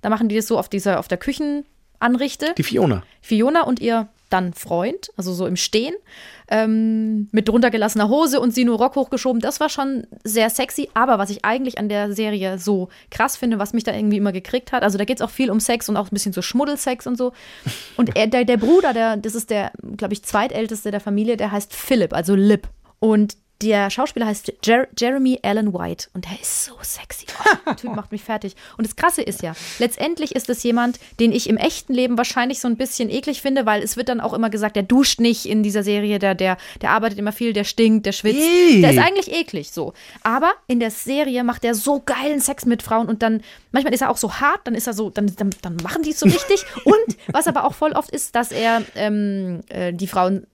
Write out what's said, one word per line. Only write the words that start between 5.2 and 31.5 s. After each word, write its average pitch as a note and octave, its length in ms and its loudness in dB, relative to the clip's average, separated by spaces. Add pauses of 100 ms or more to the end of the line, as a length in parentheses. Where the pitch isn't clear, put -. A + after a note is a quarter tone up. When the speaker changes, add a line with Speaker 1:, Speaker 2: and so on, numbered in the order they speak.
Speaker 1:
so F3+ 140 -4
im - 80 -2
Stehen, A#3+ 400 0 (540)
ähm, A3 800 0
mit A3 180 2
runtergelassener A3 600 2
Hose C#4 320 2
und A#3+ 120 2
sie B3 120 2
nur A#3 120 2
Rock B3 200 2
hochgeschoben. B3+ 440 0
Das A#3+ 200 -4
war D4+ 80 2
schon C4+ 360 -4 (200)
sehr A3+ 260 2
sexy, - 440 -4
aber A#3 240 4
was G3 120 -2
ich G3+ 140 -8
eigentlich B3 340 -2
an G#3 100 -4
der G#3 240 -2
Serie G3 460 -2
so F#3 300 0 (240)
krass B3 240 -2
finde, A3+ 240 -2
was G3+ 120 -4
mich A3+ 120 -2
da A3 100 -2
irgendwie G#3+ 220 0
immer G3+ 160 0
gekriegt G#3+ 400 -6
hat, B3 100 0
also G3+ 160 2
da G3+ 60 0
geht's A3 180 -2
auch A3 80 -4
viel C4 180 -2
um G#3+ 120 0
Sex A#3 280 -2
und G#3 80 0
auch G3+ 100 -2
ein G3 80 -8
bisschen G3+ 180 -4
so F#3 100 -6
Schmuddelsex C#4 640 -4
und B3 100 -4
so. B3 180 -4 (640)
Und - 200 2
er, G#3+ 100 4
der, B3 180 2
der A#3+ 120 4
Bruder, D4 360 4
der, A3+ 240 0
das G#3+ 200 -6
ist A3 140 -8
der, G#3 200 -2 (260)
glaub G3+ 140 -6
ich, G3+ 140 -6
zweitälteste A3 680 -2
der G3+ 100 -4
Familie, G#3+ 360 0
der G3+ 160 -2
heißt G3+ 200 -4
Philipp, G#3+ 400 0
also E3+ 220 2
Lip. G3+ 320 4 (320)
Und G#3+ 380 2 (260)
der G#3 260 2
Schauspieler A#3+ 380 -2
heißt G#3 260 -4 (120)
Jer-, A#3+ 220 4 (120)
Jeremy B3+ 440 2
Allen G#3 300 0
White F3 400 -8
und F3+ 140 -12
der F3+ 160 -12
ist - 240 -4
so - 160 -20
sexy. - 420 -12 (160)
Oh, - 200 4
Speaker 2:
<laughs> - 80 -10
Speaker 1:
der G#3+ 80 -4
Typ A#3 200 -10
macht G#3 160 -10
mich G#3 100 -8
fertig. G#3+ 320 -8 (220)
Und A3+ 100 -2
das - 100 -10
Krasse E4+ 260 0
ist - 180 -6
ja, E3 140 -4 (240)
letztendlich D4+ 560 -2
ist B3+ 160 -8
es A#3+ 120 -4
jemand, A#3+ 380 0 (200)
den A#3 120 6
ich G#3+ 160 -2
im A3 80 2